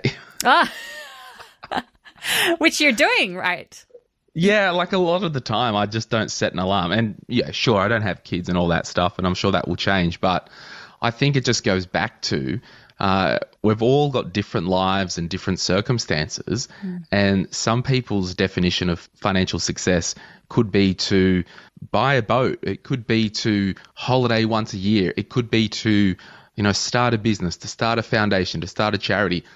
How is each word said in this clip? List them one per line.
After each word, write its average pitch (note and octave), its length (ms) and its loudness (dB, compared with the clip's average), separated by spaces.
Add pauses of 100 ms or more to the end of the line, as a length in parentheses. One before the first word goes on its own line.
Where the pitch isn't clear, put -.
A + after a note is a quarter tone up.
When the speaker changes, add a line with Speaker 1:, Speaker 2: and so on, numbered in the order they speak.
Speaker 1:
<laughs> - 400 -8
Speaker 2:
Ah. D4+ 260 4 (1000)
<laughs> - 880 -4
Which D#4+ 200 2
you're D4 120 4
doing, C#4 440 2
right? - 480 -6 (500)
Speaker 1:
Yeah, G3 380 2
like, F3 220 -2
a F#3+ 40 2
lot F3+ 260 2
of E3 100 -2
the C3 80 -4
time A2+ 340 0
I G#2 120 2
just G#2+ 220 -4
don't A2 220 0
set - 220 -2
an D#2+ 60 -4
alarm. F#2 320 0
And A2 240 0 (120)
yeah, A2 240 -2
sure, A2 300 2
I G2 60 2
don't A2 160 0
have F#2+ 200 -4
kids F2 260 -6
and F2+ 80 2
all F2 120 2
that E2 180 0
stuff, F2+ 300 0
and F#2 100 0
I'm F2+ 80 2
sure G2 160 0
that F#2 160 0
will F2 80 -2
change. F#2 460 0
But F#2 280 0 (520)
I A#2 100 0
think C#3 240 0
it B2+ 100 0
just A#2+ 180 0
goes F#2 220 0
back F2+ 380 -4
to, D2+ 360 -2 (400)
uh, F#2+ 400 2 (240)
we've G#2+ 180 2
all C#3+ 300 4
got G#2+ 200 -2
different G2 360 -2
lives F#2 500 0
and E2+ 120 -4
different F#2 300 -4
circumstances. F#2+ 1120 -2 (160)
Speaker 2:
Mm. F3+ 260 -8
Speaker 1:
And G2 420 2
some A2+ 300 -2
people's G2+ 520 -2
definition F2+ 540 0
of - 260 -4
financial F#2 440 0
success - 560 -2 (320)
could A2+ 240 0
be G2 220 4
to F#2 500 2 (480)
buy B2 220 2
a B2+ 80 2
boat. A2 400 0
It - 220 -6
could B2+ 240 -6
be A2 240 2
to G2+ 420 0 (220)
holiday A#2 500 2
once A2 280 -2
a G#2+ 40 -8
year. F#2+ 400 2
It G2+ 120 -4
could A#2+ 200 -2
be A2+ 200 2
to, G#2 460 2 (400)
you G#2 80 -4
know, G#2 80 2
start A#2+ 440 0
a - 20 2
business, G2 400 -2
to - 100 -16
start A2+ 320 -2
a A2 40 -2
foundation, G2+ 580 0
to G2+ 60 -8
start G#2+ 260 -2
a G#2 60 0
charity. F#2+ 440 0 (120)